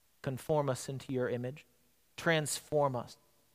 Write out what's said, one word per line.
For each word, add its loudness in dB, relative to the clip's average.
conform 0
us -2
into -6
your 2
image. -6
Transform 2
us -6